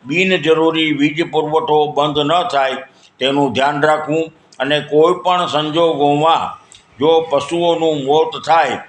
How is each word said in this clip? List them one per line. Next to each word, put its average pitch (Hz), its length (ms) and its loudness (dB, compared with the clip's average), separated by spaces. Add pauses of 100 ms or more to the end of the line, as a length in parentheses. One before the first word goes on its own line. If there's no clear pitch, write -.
બિનજરૂરી 160 840 0 (100)
વીજ 151 180 0 (140)
પુરવઠો 151 460 0 (180)
બંધ 147 240 0 (100)
ન - 20 2 (200)
થાય 135 320 -2 (340)
તેનું 135 380 0
ધ્યાન 143 300 0
રાખવું 156 380 0 (380)
અને 147 160 -2 (120)
કોઈ 160 340 4
પણ 180 300 0
સંજોગોમાં 151 880 2 (560)
જો 156 120 2 (180)
પશુઓનું 160 800 -2
મોત 160 240 2 (160)
થાય 143 400 0